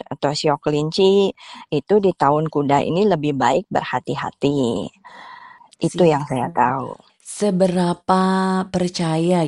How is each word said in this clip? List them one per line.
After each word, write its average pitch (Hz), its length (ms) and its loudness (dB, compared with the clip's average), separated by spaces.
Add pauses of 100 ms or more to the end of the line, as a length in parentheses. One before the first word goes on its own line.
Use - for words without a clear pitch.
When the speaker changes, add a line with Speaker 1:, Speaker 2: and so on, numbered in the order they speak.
Speaker 1:
atau - 240 -4
show 151 240 0
kelinci, 185 800 2 (320)
itu 151 320 -2
di 196 160 2
tahun 151 320 2
kuda 139 320 2
ini 190 320 0
lebih 147 240 -2
baik 135 320 0
berhati-hati. 127 1200 -4 (960)
Itu 170 240 2
Speaker 2:
Si- 156 80 6
Speaker 1:
yang 143 160 -2
saya 127 160 -2
tahu. 123 480 -2 (240)
Speaker 2:
Seberapa 185 1040 0 (480)
percaya 175 760 0